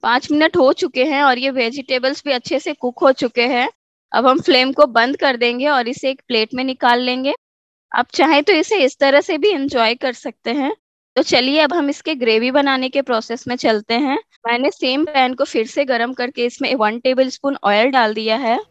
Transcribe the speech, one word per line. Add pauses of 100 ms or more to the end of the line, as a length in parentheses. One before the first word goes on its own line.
पाँच
मिनट
हो
चुके
हैं
और
ये
वेजिटेबल्स
भी
अच्छे
से
कुक
हो
चुके
हैं। (440)
अब
हम
फ्लेम
को
बंद
कर
देंगे
और
इसे
एक
प्लेट
में
निकाल
लेंगे। (580)
आप
चाहें
तो
इसे
इस
तरह
से
भी
एंजॉय
कर
सकते
हैं। (440)
तो
चलिए
अब
हम
इसके
ग्रेवी
बनाने
के
प्रोसेस
में
चलते
हैं। (280)
मैंने
सेम
पैन
को
फिर
से
गरम
करके
इसमें
वन
टेबलस्पून
ऑयल
डाल
दिया
है। (120)